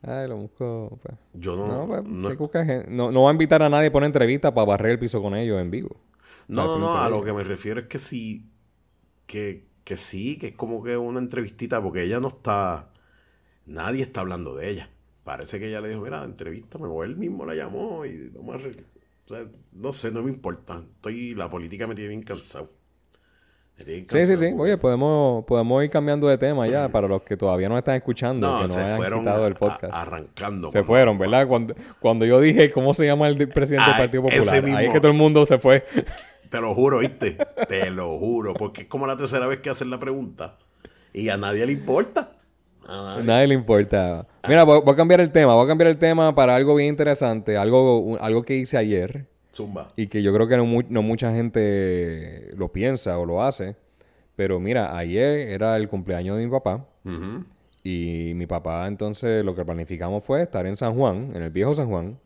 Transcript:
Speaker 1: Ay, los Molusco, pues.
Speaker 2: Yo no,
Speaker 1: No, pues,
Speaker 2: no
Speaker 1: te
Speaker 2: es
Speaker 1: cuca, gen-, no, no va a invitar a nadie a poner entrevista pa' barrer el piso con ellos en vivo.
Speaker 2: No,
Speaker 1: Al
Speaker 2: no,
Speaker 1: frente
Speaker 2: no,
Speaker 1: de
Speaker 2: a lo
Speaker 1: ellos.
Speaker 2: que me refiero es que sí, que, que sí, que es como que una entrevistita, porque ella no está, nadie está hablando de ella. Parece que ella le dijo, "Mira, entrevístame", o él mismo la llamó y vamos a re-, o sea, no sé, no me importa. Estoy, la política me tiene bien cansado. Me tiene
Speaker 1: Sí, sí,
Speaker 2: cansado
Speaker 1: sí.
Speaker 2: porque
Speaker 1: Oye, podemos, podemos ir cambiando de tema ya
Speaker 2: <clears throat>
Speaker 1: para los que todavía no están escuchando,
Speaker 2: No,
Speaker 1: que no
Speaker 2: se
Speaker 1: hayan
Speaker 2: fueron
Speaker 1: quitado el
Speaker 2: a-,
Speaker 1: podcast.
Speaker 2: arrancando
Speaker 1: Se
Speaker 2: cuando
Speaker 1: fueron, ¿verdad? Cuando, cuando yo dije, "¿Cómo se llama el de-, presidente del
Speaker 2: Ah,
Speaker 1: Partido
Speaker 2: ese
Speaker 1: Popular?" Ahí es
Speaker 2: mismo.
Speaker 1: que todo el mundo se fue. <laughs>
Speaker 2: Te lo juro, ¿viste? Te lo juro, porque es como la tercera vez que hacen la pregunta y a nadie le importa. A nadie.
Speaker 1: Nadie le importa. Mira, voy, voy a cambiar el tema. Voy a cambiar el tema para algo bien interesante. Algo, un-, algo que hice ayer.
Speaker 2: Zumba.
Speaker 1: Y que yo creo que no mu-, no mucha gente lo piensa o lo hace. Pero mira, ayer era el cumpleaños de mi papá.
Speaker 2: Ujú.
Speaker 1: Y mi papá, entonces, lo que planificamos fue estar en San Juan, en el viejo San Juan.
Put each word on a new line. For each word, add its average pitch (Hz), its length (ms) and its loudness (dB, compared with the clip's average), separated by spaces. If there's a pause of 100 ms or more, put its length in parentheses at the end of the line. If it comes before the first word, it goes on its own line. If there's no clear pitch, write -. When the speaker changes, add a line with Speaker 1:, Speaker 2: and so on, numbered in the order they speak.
Speaker 1:
Ay, 131 260 -10
los 117 80 -10
Molusco, 110 640 -10
pues. - 120 -16 (200)
Speaker 2:
Yo 87 220 -8
no, 101 100 -6
Speaker 1:
No, 127 200 -6
pues, 202 180 -6
Speaker 2:
no 95 240 -8
Speaker 1:
te 123 60 -6
Speaker 2:
es 147 40 -14
Speaker 1:
cuca, 151 260 -4
gen-, 131 200 -4 (100)
no, 120 160 -2
no 131 120 6
va 139 80 8
a - 20 4
invitar 156 300 4
a 151 60 4
nadie 147 200 4
a 135 40 -2
poner 143 140 2
entrevista 139 480 2
pa' 117 100 4
barrer 104 280 2
el 120 60 0
piso 117 240 -4
con 101 120 -4
ellos 107 260 -2
en 87 100 -6
vivo. - 260 -10 (500)
Speaker 2:
No, 123 160 -4
Speaker 1:
Al 156 60 -2
Speaker 2:
no, 165 60 -2
Speaker 1:
frente 160 120 -2
Speaker 2:
no, 165 80 0
Speaker 1:
de 160 120 0
Speaker 2:
a - 40 0
lo 107 60 -2
Speaker 1:
ellos. 104 100 -4
Speaker 2:
que 107 80 -4
me 101 100 -6
refiero 101 360 -8
es 113 80 -16
que - 100 -12
sí, 110 480 -10 (800)
que, 101 400 -10 (180)
que 95 140 -10
sí, 120 400 -8
que 117 100 -12
es 98 60 -16
como 113 280 -8
que 120 140 -6
una 120 220 -6
entrevistita, 123 640 -8
porque 90 220 -6
ella 110 160 -4
no 131 80 -6
está, 95 600 -4 (760)
nadie 87 360 -8
está 127 180 -10
hablando 87 360 -8
de 82 140 -10
ella. - 180 -12 (360)
Parece 71 360 -12
que 110 80 -12
ella 107 140 -10
le 107 80 -10
dijo, 110 100 -10
"Mira, 143 240 -12
entrevístame", 110 640 -16
o 82 180 -8
él 127 140 -10
mismo - 260 -10
la 80 100 -10
llamó 160 520 -10
y 69 240 -16
vamos 110 260 -18
a - 40 -12
re-, 135 100 -14 (580)
o 101 60 -16
sea, 113 100 -14 (300)
no 120 180 -10
sé, 117 180 -6
no 113 120 -8
me 135 80 -4
importa. 87 520 -12 (140)
Estoy, 120 380 -12
la 87 160 -10
política 90 360 -10
me 113 80 -10
tiene 104 140 -12
bien 104 140 -12
cansado. 85 480 -14 (1040)
Me 78 80 -20
tiene 80 160 -12
Speaker 1:
Sí, 92 60 -18
sí, 123 100 -4
Speaker 2:
cansado 180 220 4
Speaker 1:
sí. 165 80 0 (100)
Speaker 2:
porque 143 60 -4 (100)
Speaker 1:
Oye, 185 60 -2
podemos, 131 680 0
podemos 123 400 2
ir 147 60 -4
cambiando 147 380 0
de 135 100 4
tema 131 280 0
ya 135 220 0
Speaker 2:
<clears throat> - 20 -4
Speaker 1:
para 104 180 0
los 95 160 0
que 101 120 -6
todavía 92 320 0
no 117 80 0
están 131 200 0
escuchando, 127 540 -2
Speaker 2:
No, 117 120 0
Speaker 1:
que 92 60 0
no 90 40 -2
Speaker 2:
se 90 80 -2
Speaker 1:
hayan 101 160 0
Speaker 2:
fueron 110 240 -2
Speaker 1:
quitado 107 260 0
el 101 60 0
Speaker 2:
a-, 92 40 -8
Speaker 1:
podcast. - 380 -4
Speaker 2:
arrancando 85 760 -10
Speaker 1:
Se 104 100 0
Speaker 2:
cuando 98 80 0
Speaker 1:
fueron, 113 320 4
¿verdad? 113 280 2
Cuando, 117 280 -2 (260)
cuando 113 240 2
yo 123 160 8
dije, 151 320 6
"¿Cómo 135 220 2
se 160 100 0
llama 147 240 2
el 147 80 2
de-, 143 120 0
presidente 139 360 2
del 107 120 6
Speaker 2:
Ah, - 20 2
Speaker 1:
Partido 127 300 0
Speaker 2:
ese 135 100 4
Speaker 1:
Popular?" 107 160 4 (100)
Ahí 139 80 0
es - 60 0
Speaker 2:
mismo. 113 160 2
Speaker 1:
que 151 60 6
todo 147 120 6
el 151 60 4
mundo 151 260 6
se 139 140 4
fue. 135 340 6
<laughs> - 20 -16 (540)
Speaker 2:
Te 117 140 -4
lo 110 120 -2
juro, 131 260 4
¿viste? 110 360 -2 (320)
Te 95 220 -2
lo 82 280 -6
juro, 104 360 -2
porque 104 260 -8
es 110 80 -16
como 135 180 -6
la 135 120 -4
tercera 131 280 -4
vez 135 140 -4
que 151 80 -8
hacen 127 220 -6
la 123 100 -10
pregunta 123 560 -10 (560)
y 110 160 -4
a 101 80 -2
nadie 104 300 -2
le 139 60 -2
importa. 143 600 -2 (540)
A 98 160 -14 (140)
nadie. 117 80 -6
Speaker 1:
Nadie 120 240 4
le 135 60 6
importa. 101 720 2 (220)
Mira, 165 160 8
voy, 151 180 10
voy 139 120 6
a - 20 0
cambiar 170 240 8
el 165 100 4
tema. 147 240 8
Voy 120 120 8
a - 20 0
cambiar 160 220 6
el 156 80 0
tema 165 360 4
para 127 220 6
algo 139 180 6
bien 147 140 4
interesante. 135 720 0
Algo, 120 400 6
un-, 110 200 -2
algo 113 260 0
que 135 120 -2
hice 131 220 -2
ayer. 107 480 -2 (280)
Speaker 2:
Zumba. 98 400 -12
Speaker 1:
Y 110 120 -4
que 104 160 -4
yo 98 100 2
creo 113 160 6
que 123 80 6
no 120 80 4
mu-, 117 240 2
no 117 140 0
mucha 113 320 -2
gente 90 1200 -2
lo 92 160 -6
piensa 104 460 -2
o 87 80 -4
lo 87 160 -2
hace. 107 340 -4 (580)
Pero 95 240 -2
mira, 95 380 -2
ayer 113 540 -2
era 110 260 0
el 107 140 -4
cumpleaños 92 480 -6
de 117 80 -4
mi 120 40 -4
papá. 123 360 -4 (180)
Speaker 2:
Ujú. 95 400 -10 (400)
Speaker 1:
Y 85 520 -6
mi 87 100 -6
papá, 85 400 -6
entonces, 107 580 -4
lo 95 100 -4
que 87 120 -6
planificamos 85 580 -6
fue 139 160 0
estar 131 240 -4
en 98 120 -6
San 117 180 -4
Juan, 123 400 -2
en 85 80 -8
el 82 80 -8
viejo 104 240 0
San 143 140 -4
Juan. 95 380 -6